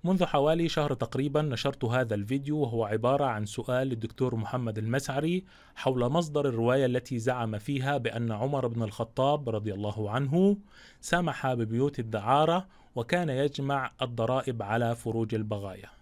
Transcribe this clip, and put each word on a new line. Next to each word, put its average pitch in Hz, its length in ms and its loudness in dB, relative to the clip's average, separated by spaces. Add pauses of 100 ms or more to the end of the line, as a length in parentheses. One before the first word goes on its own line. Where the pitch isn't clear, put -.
منذ 180 220 4
حوالي 160 440 4
شهر 147 240 0
تقريبًا 139 480 0
نشرت 135 440 -2
هذا 117 300 2
الفيديو، 139 420 -2
وهو 117 280 0
عبارة 120 400 2
عن 107 200 -2
سؤال 127 420 -2
للدكتور 120 480 -2
محمد 113 420 -4
المسعري 139 680 -2 (300)
حول 127 340 0
مصدر 151 380 0
الرواية 123 380 4
التي 123 340 0
زعم 113 380 -2
فيها 139 400 -2
بأن 117 340 -2
عمر 127 360 -2
بن 117 160 -2
الخطاب 131 680 0
رضي 107 240 -2
الله 104 380 -4
عنه 160 460 4 (440)
سمح 151 520 0
ببيوت 120 460 0
الدعارة 131 680 2 (280)
وكان 165 340 0
يجمع 139 640 -2 (100)
الضرائب 120 600 -2
على 117 320 0
فروج 113 400 -2
البغايا. 101 540 -6 (120)